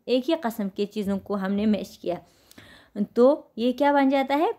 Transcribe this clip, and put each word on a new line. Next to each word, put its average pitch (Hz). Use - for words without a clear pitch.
एक 247
ही 330
किस्म 220
के 202
चीज़ों 196
को 202
हमने 202
मैच 208
किया, 175
तो 269
ये 240
क्या 285
बन 277
जाता 269
है, 370